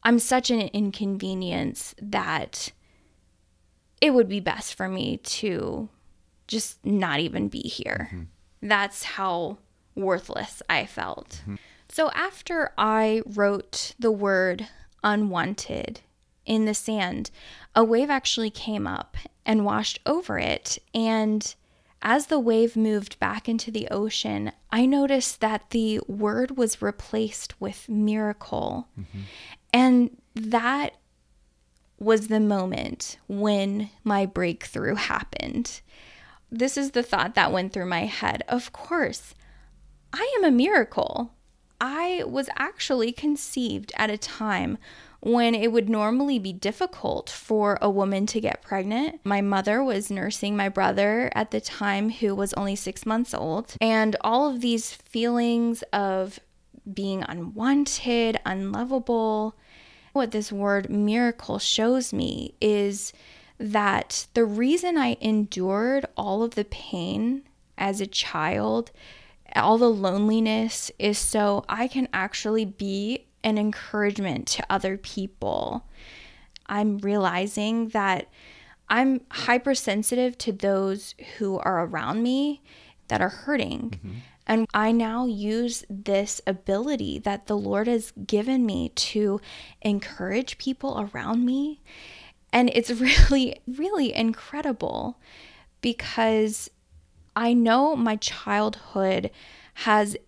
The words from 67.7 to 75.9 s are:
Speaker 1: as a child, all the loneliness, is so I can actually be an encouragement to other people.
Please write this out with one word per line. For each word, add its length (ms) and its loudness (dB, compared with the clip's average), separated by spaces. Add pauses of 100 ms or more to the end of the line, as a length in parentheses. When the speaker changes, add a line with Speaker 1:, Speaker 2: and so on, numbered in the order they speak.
Speaker 1:
as 220 -2
a 60 -4
child, 840 -2 (640)
all 240 6
the 100 6
loneliness, 1120 2
is 180 2
so 520 2
I 180 -2
can 260 -2
actually 520 -2
be 640 -4 (180)
an 140 2
encouragement 920 -2
to 200 -4
other 280 0
people. 880 -6 (800)